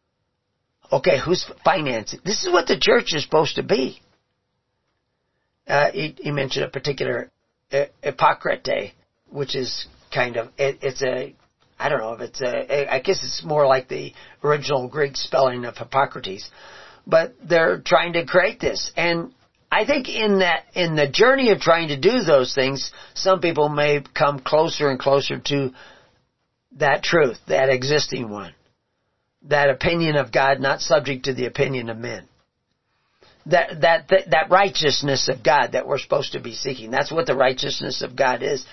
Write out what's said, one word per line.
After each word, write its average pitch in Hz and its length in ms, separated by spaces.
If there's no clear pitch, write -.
Okay, 143 280
who's - 260
financing? 139 600
This 214 220
is 359 60
what 349 160
the 196 120
church 220 340
is 147 100
supposed 156 320
to 139 80
be. 170 380
Uh, 147 240
he, 151 280
he - 120
mentioned 139 340
a 127 40
particular, 131 640
uh, 143 140
Hippocrate, - 920
which 139 260
is 131 320
kind 123 220
of, 117 220
it, 139 240
it's 135 200
a, 127 320
I 123 80
don't 143 120
know 113 140
if 117 80
it's - 200
a, 139 520
I 135 60
guess 190 240
it's - 220
more 151 200
like 131 220
the 139 260
original 143 460
Greek 143 260
spelling 127 480
of 120 140
Hippocrates, 104 720
but 165 340
they're 170 380
trying 170 340
to 170 120
create 190 340
this. 117 380
And 170 360
I 202 140
think 285 240
in 208 300
that, 175 340
in 170 220
the 147 120
journey 247 440
of 165 100
trying 165 260
to 147 100
do 220 240
those 143 320
things, 135 380
some 190 260
people 151 300
may 147 340
come 143 260
closer 151 500
and 127 100
closer 139 400
to 139 320
that 139 260
truth, 151 340
that 135 220
existing 131 600
one, 101 240
that 143 260
opinion 165 480
of 123 140
God 135 280
not 139 220
subject 139 440
to 135 80
the 123 120
opinion 127 440
of 113 80
men. 113 300
That, 165 340
that, 165 280
that, 190 200
that 156 220
righteousness 156 760
of 131 140
God 143 300
that 127 160
we're 139 100
supposed - 360
to 143 60
be 120 140
seeking. 113 380
That's 139 200
what 165 140
the 147 100
righteousness 135 680
of 127 120
God 127 280
is. 139 300